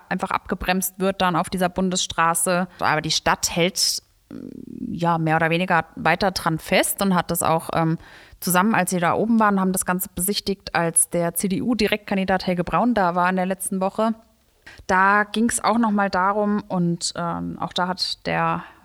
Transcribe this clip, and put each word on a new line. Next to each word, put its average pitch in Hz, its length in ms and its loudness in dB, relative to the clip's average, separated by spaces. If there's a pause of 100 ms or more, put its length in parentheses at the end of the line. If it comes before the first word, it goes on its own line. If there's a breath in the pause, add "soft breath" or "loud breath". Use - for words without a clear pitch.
einfach 185 220 -4
abgebremst - 680 -4
wird 190 220 -2
dann 180 140 2
auf 165 140 0
dieser 180 200 0
Bundesstraße. 180 960 0 (120)
Aber 143 220 2
die 156 100 -4
Stadt - 440 0
hält, - 460 0 (880)
ja, 170 300 0
mehr 160 160 2
oder 160 160 2
weniger 170 340 2 (100)
weiter 175 360 2
dran 160 260 -2
fest - 460 0
und 196 100 2
hat 175 160 0
das 170 140 -2
auch, 165 300 0
ähm, 165 260 2 (400 loud breath)
zusammen, 185 340 2
als 175 160 2
sie 185 100 0
da 170 140 2
oben 220 260 2
waren, 208 200 4
haben 190 140 2
das 190 120 -4
Ganze 185 300 -2
besichtigt, 196 580 -4
als 165 380 0
der 170 240 0
C-D-U-Direktkandidat 196 1120 0
Helge 180 160 0
Braun 214 320 0
da 180 180 2
war 180 160 2
in 185 60 0
der 185 100 0
letzten 190 340 -4
Woche. 214 360 0 (720 loud breath)
Da 196 380 4
ging's 214 380 -2
auch 214 140 2
noch 233 140 2
mal 202 180 2
darum 202 580 0
und, 170 480 -2
ähm, 170 440 -6
auch - 140 -6
da 180 140 -2
hat - 380 -6
der 165 380 0 (220 loud breath)